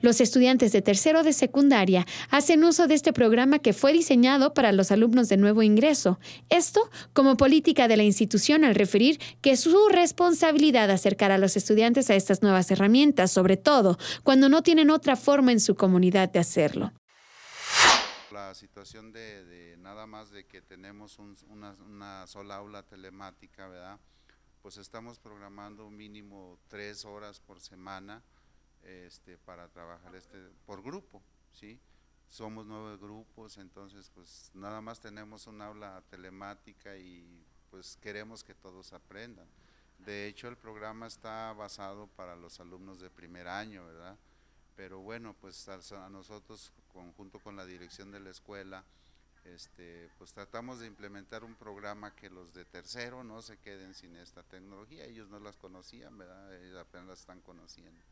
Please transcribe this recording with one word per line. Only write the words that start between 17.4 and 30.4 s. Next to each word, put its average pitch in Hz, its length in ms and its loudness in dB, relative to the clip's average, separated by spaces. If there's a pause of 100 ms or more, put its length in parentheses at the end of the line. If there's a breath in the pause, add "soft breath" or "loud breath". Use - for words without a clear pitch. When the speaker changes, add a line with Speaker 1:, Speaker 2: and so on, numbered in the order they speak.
Speaker 2:
La 101 240 -18
situación 104 560 -20
de, 110 360 -20
de 85 320 -20
nada 104 280 -20
más 107 240 -20
de 101 140 -20
que 95 160 -20
tenemos 101 580 -20
un, 101 160 -20 (140)
una, 104 260 -20 (120)
una 101 400 -20
sola 101 300 -20
aula 101 260 -20
telemática, 95 840 -20
¿verdad? 92 320 -20 (640)
Pues 98 160 -20
estamos 113 420 -20
programando 104 680 -20
un 104 100 -20
mínimo 101 600 -20 (100)
tres 104 380 -20
horas 104 340 -20
por 92 180 -20
semana, 95 640 -20 (600)
este, 90 560 -20
para 87 300 -20
trabajar 85 460 -20
este, 90 220 -20 (300)